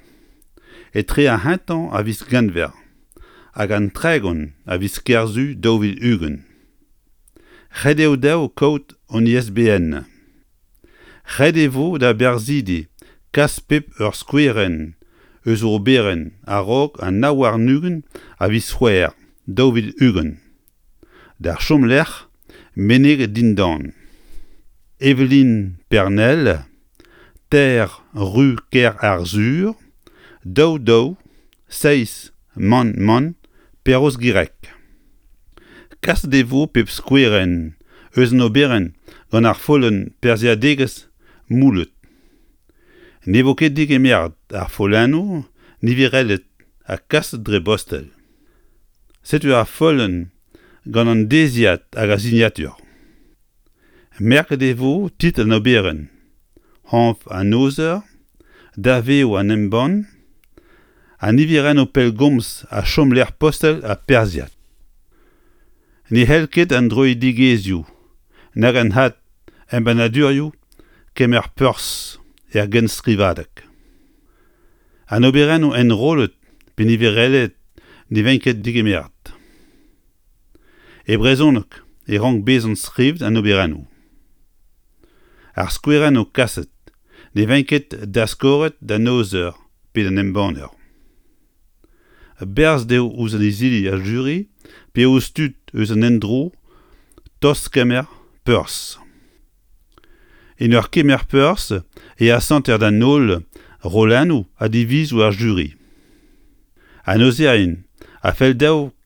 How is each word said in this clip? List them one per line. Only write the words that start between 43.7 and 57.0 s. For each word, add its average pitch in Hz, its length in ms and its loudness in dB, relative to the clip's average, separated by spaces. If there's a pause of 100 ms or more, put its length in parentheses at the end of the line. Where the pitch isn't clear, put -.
dig 151 160 0
e 131 160 2
ar 90 640 -4
follennou, 135 720 0 (360)
ni 120 120 0
virellet 127 480 0 (400)
a - 160 -10
kas - 400 -4
dre 104 240 -2
bostel. 85 480 -4 (1120)
Setu 143 320 -2
ar 113 160 0
follen 104 640 -2 (560)
gant 117 220 0
an 110 180 2
deziat 120 560 2 (100)
hag 110 160 -2
a 104 60 2
signatur. 110 560 0 (1500)
Merk 135 380 2
de 131 160 -2
vo 139 460 -2
tit 170 200 0
an 110 140 0
oberen. 104 560 0 (800)
Hanf 117 400 0